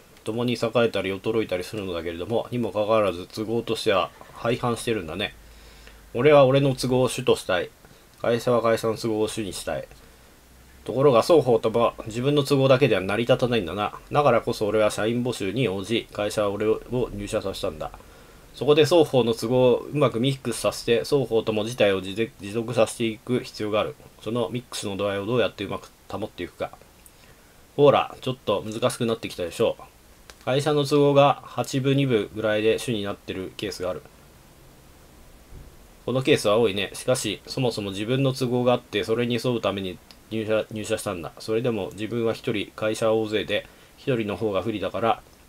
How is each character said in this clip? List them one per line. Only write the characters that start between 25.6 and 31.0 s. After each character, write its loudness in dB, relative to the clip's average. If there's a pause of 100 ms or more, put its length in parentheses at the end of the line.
う -8
ま -6
く -20 (200)
保 -8
っ -20
て -10
い -6
く -20
か。 -8 (1040)
ほ 6
ら、 2
ち -8
ょ 0
っ -12
と 0
難 -4
し -8
く -2
な 0
っ -6
て -8
き -12
た -6
で -6
し -8
ょ 2
う。 -20 (600)
会 0
社 0
の 0
都 2
合 6